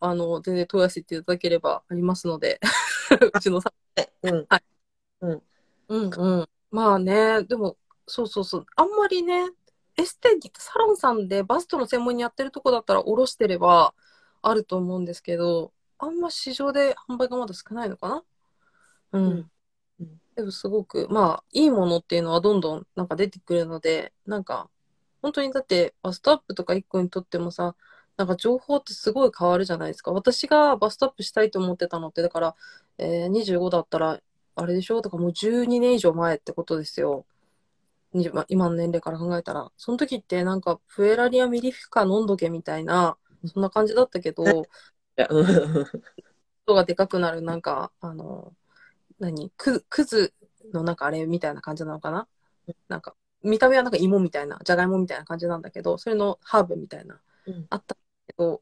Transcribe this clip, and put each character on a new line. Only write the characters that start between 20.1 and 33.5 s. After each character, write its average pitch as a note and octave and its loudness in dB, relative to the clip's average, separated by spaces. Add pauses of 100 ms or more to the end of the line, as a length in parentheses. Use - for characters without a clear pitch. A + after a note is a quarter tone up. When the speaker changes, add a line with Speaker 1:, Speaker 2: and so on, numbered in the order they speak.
Speaker 1:
で A#3 -8
も G3+ -8
す - -8
ご G3+ -2
く、 - -6
ま F#3+ 2
あ、 - -20
い D4 4
い D4 6
も G3+ 4
の E3+ 2
っ E3 -14
て - -2
い E3+ 2
う - 0
の E3 -2
は E3+ 4
ど G#3 4
ん G3 2
ど D#3 -2
ん F3+ -14 (100)
な F#3 -4
ん F3 -8
か E3 -4
出 F#3+ 0
て G3 -20
く - -4
る E3+ 0
の E3 -8
で、 D#3+ -2 (140)
な G#3 -6
ん G3 -8
か、 - -8 (520)
本 D4 -4
当 C#4+ -2
に C4+ -4
だ C4 -2
っ C4 -8
て F3 2
バ F#3 -6
ス F3+ -12
ト - 2
ア D4+ 6
ッ D4 -2
プ - -14
と F3+ -6
か F3+ -2
一 F#3+ -4
個 F#3 -2
に F3+ -2
と F#3+ -8
っ F3+ -10
て - -6
も E3+ -6
さ、 F3 -6 (400)
な G3 -2
ん F3+ -4
か F#3 0
情 A#3+ 0
報 C#4+ -2
っ C#4 -18
て - -16
す - -2
ご C4 2
い A#3 4
変 F3 0
わ F3+ 4
る F#3+ 0
じ F#3 -4
ゃ E3+ -4
な E3 -6
い - -4
で D#3 -8
す - -20
か。 - -4
私 A3 0
が D4 6
バ G#3 0
ス - -14
ト C4+ 0
ア C4+ 0
ッ - -16
プ - -12
し - -10
た A3 2
い G#3+ 2
と G3+ -4
思 F3+ 0
っ - -10
て F3 -2
た E3+ -6
の D#3+ -8
っ - -20
て、 E3+ -4
だ E3+ 0
か E3 -4
ら、 E3 -2 (420)
え E3+ -2
ー、 - -2
二 G#3 0
十 F#3+ 0